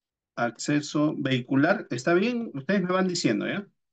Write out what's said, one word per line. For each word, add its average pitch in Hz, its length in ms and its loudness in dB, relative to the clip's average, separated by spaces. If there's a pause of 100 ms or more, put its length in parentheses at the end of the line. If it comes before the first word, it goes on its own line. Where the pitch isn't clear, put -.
(360)
acceso 147 800 0
vehicular. 135 720 2
¿Está 170 240 0
bien? 233 400 0
Ustedes 185 280 0
me 180 100 -2
van 185 160 2
diciendo, 110 400 -2
¿ya? 180 180 -6 (260)